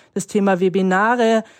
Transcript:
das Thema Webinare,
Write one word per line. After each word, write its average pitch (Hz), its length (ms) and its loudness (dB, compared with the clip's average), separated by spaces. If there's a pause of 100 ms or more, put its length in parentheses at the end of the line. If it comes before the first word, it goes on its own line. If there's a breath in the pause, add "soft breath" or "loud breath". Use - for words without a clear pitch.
(120 loud breath)
das - 140 -8
Thema 196 340 0
Webinare, 208 840 0 (160 loud breath)